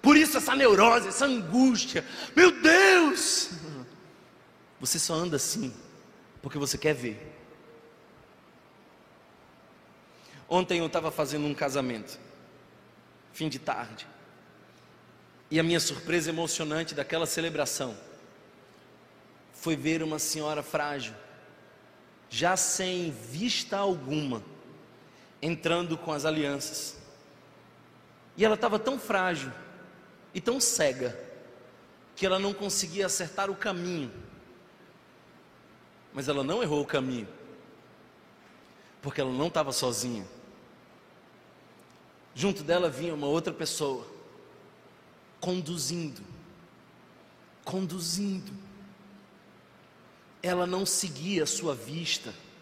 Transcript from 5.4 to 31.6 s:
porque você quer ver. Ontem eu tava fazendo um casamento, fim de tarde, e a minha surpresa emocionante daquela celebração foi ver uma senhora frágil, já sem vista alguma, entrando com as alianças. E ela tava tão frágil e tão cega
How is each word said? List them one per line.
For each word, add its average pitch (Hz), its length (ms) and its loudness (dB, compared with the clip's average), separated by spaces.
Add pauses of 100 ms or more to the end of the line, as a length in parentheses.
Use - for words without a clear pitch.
porque 139 160 -8
você 143 200 -2
quer 151 160 2
ver. 120 400 -8 (3250)
Ontem 180 320 2
eu 160 100 -2
tava 160 220 -2
fazendo 147 360 -2
um 147 80 -2
casamento, 131 640 -4 (1120)
fim 156 180 -4
de 131 80 -8
tarde, 113 500 -8 (1400)
e 156 100 4
a 160 40 4
minha 165 160 4
surpresa 160 500 0
emocionante 160 640 -4
daquela 156 320 -2
celebração 147 720 -4 (1600)
foi 165 220 -2
ver 160 280 -2
uma 156 160 -4
senhora 151 420 -2
frágil, 143 540 -4 (1120)
já 170 260 2
sem 180 560 -2
vista 139 680 -4
alguma, 147 680 -2 (1000)
entrando 165 560 -2
com 156 140 -8
as 147 140 -4
alianças. 143 680 -2 (1400)
E 180 60 4
ela 214 140 4
tava 220 200 2
tão 262 220 -2
frágil 175 520 0 (840)
e 185 80 -6
tão 254 180 -2
cega 131 580 0 (1000)